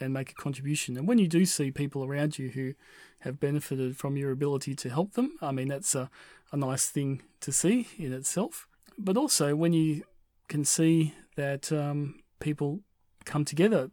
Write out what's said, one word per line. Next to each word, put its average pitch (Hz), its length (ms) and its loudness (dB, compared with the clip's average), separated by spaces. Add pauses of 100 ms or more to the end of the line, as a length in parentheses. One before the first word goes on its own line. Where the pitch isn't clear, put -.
and 131 120 -4
make 135 200 -4
a - 20 -20
contribution. 139 600 -4
And 139 100 -2
when 240 120 6
you 190 100 6
do 170 160 6
see 147 260 2
people 139 340 -4
around 143 320 0
you 131 120 -6
who 131 260 -4 (460)
have 135 180 -8
benefited 139 580 -2
from 139 200 -4
your 139 160 -2
ability 139 420 -2
to 131 160 -8
help 165 220 0
them, 277 280 -2
I 143 120 -2
mean, 131 160 -2
that's 139 260 -2
a, 127 160 -4 (400)
a 151 60 -4
nice 131 300 0
thing 139 360 -2 (180)
to - 120 -8
see 233 340 2 (100)
in 143 160 -6
itself. 170 540 -4 (320)
But 190 180 0
also 156 380 2
when 165 180 4
you 156 300 2 (460)
can 147 160 0
see 160 500 4 (220)
that, 139 340 -2
um, 147 480 -2 (220)
people 147 400 -2 (440)
come 151 200 0
together 156 480 2